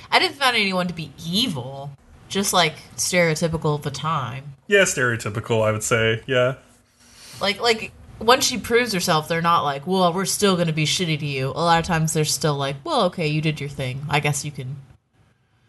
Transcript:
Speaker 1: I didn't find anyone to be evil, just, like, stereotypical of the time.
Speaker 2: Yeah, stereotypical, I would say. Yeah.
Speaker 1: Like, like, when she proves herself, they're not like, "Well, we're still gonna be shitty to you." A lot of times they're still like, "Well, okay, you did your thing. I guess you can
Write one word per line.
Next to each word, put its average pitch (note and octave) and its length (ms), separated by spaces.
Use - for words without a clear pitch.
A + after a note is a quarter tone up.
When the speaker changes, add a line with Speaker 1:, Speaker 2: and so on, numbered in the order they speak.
Speaker 1:
I B3 80
didn't F4 180
find B3+ 180
anyone F#3 320
to F3 60
be D3+ 180
evil, C#3+ 680
just, G3+ 240
like, E3 220
stereotypical D#3+ 800
of D3 60
the C#3+ 100
time. C#3 640
Speaker 2:
Yeah, G3+ 160
stereotypical, A2+ 840
I G#2+ 60
would G#2+ 120
say. A2+ 440
Yeah. B2+ 280
Speaker 1:
Like, G3 180
like, A3+ 320
when A#3+ 200
she B3+ 180
proves A#3 360
herself, E3+ 340
they're E3 140
not E3+ 220
like, D3 220
"Well, F#3 280
we're F#3+ 120
still G3 300
gonna E3+ 160
be D3+ 140
shitty D#3 340
to D#3 60
you." C3+ 240
A D#3 140
lot E3+ 160
of E3 60
times D#3+ 280
they're D#3 120
still D3+ 300
like, C#3 300
"Well, D4+ 200
okay, F3+ 220
you D3+ 140
did D#3 180
your C#3+ 100
thing. C3+ 400
I D3 100
guess D3 260
you D3 60
can C3+ 260